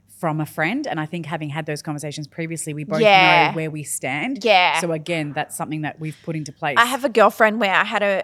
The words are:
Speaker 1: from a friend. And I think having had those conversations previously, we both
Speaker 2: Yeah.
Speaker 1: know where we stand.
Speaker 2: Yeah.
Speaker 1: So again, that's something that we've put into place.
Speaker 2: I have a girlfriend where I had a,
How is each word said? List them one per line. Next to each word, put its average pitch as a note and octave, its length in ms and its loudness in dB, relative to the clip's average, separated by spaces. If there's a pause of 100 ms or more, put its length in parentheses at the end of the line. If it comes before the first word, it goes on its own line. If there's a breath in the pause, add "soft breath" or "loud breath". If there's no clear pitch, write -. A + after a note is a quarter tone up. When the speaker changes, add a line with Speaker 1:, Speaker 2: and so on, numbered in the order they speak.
(180)
Speaker 1:
from D#3 220 -2
a D3+ 60 -2
friend. F#3+ 400 -4
And D#3+ 140 -4
I D#3 60 -6
think E3+ 200 -8
having D#3 240 -6
had D#3 160 -8
those D3 160 -6
conversations D3 460 -8
previously, E3 440 -10
we D3+ 120 -8
both D#3 160 -2
Speaker 2:
Yeah. F#3 500 6
Speaker 1:
know D#3+ 60 -6
where D#3+ 140 -4
we D3+ 120 -8
stand. E3 640 -6
Speaker 2:
Yeah. F3+ 360 4
Speaker 1:
So E3+ 120 -2
again, D#3 420 -4
that's D3 220 -6
something D#3 260 -6
that D3 180 -8
we've D#3 220 -10
put D#3+ 140 -6
into D3+ 160 -8
place. D3 260 -2
Speaker 2:
I A#3 80 6
have B3+ 180 -4
a D4 40 2
girlfriend A3 520 4
where G3 140 2
I E3+ 100 6
had G#3 180 -2
a, G3 220 0